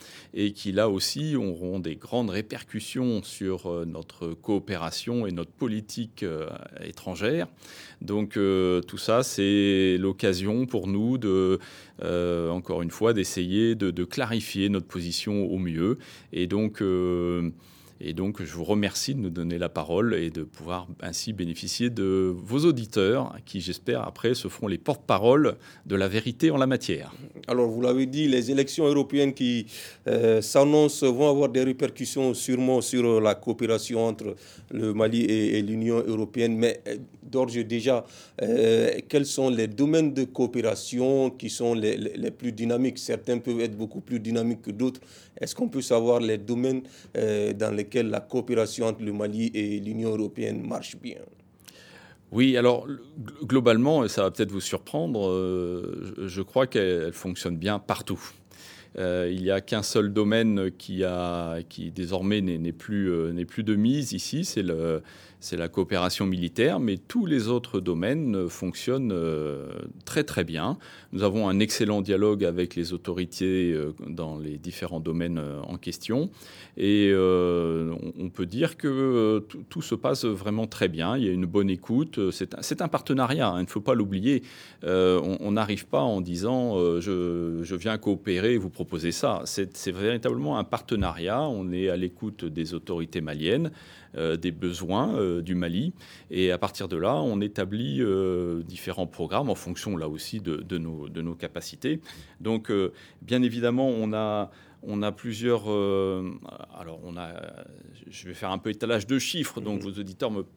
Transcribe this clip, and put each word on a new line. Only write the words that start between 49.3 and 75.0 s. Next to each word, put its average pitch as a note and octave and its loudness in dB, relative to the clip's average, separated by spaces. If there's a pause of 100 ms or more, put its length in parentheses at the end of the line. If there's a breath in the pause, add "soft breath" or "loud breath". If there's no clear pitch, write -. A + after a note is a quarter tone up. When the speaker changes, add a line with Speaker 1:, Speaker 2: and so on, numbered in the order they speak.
Speaker 2:
et G#2 -2
l'Union A2 -2
européenne A2 -2
marche - -8
bien ? - -12 (1120 loud breath)
Speaker 1:
Oui, B2+ 6
alors, B2 4
gl-, C#3 -8 (460)
globalement, B2 6
et - -2
ça G#2 0
va F#2+ 4
peut-être G2+ 0
vous G2 -4
surprendre, G#2+ -2
euh, F2+ -2
je, F#2+ -8
je F#2 -6
crois B2+ 2
qu'elle, F#2 2
elle E2 -6
fonctionne F2+ -4
bien G2+ 0
partout. - -4 (720 loud breath)
Euh, F2+ 0
il F#2 -4
n'y F#2 2
a F#2+ 4
qu'un G#2+ -2
seul G#2 2
domaine G#2+ 4
qui F#2 -2
a, F2 -2 (100)
qui F2 -10
désormais F#2+ 0
n'est, F2+ 0
n'est E2 -2
plus, G2 -2
euh, E2 0
n'est F2 -4
plus A2 -6
de G#2+ 2
mise B2 2
ici, D#3+ -4
c'est - -2
le, D#2+ 0 (380 loud breath)
c'est - -6
la E2+ -4
coopération F#2 0
militaire, F#2+ 2
mais G#2+ 0
tous - -2
les C#3 0
autres A#2 -2
domaines, G2+ 0
euh, F2+ 0
fonctionnent, A#2 -2
euh, D2+ -2 (360)
très, - 0
très - -2
bien. E2 -2 (340 loud breath)
Nous F#2 -2
avons G#2 2
un G2 4
excellent G#2 2
dialogue G2+ 4
avec F2 0
les E2+ -2
autorités, F2+ 0
euh, D2+ -2 (160)
dans D#2 -6
les D2+ -8
différents E2+ -8